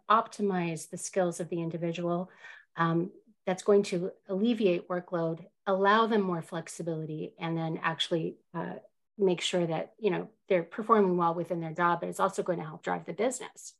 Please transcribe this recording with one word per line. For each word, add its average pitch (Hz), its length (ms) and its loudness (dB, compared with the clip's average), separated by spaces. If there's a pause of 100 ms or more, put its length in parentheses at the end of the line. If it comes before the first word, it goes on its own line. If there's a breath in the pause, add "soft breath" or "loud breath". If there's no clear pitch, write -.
optimize 180 840 0
the 180 60 -10
skills 175 440 -2
of 170 80 -4
the 170 120 -4
individual, 170 720 -2 (460 loud breath)
um, 165 340 2 (340)
that's 185 200 -2
going 202 200 6
to 185 260 -2 (180)
alleviate 202 600 2
workload, 170 560 -2 (220)
allow 202 400 4
them 220 140 4
more 180 220 0
flexibility, 160 960 -8
and 165 180 -4
then 165 260 -2
actually, 165 540 -2 (180)
uh, 175 200 -6 (440)
make 180 220 2
sure 180 260 0
that, 160 320 -4
you 208 120 0
know, 175 180 -4 (200)
they're 180 140 4
performing 208 540 4
well 170 160 2
within 170 280 -4
their 160 120 -8
job, 175 280 2
but 180 80 -6
it's 180 120 -8
also 190 220 0
going 175 160 0
to 175 60 -8
help 156 180 -12
drive 175 240 -4
the 185 80 -10
business, - 640 -6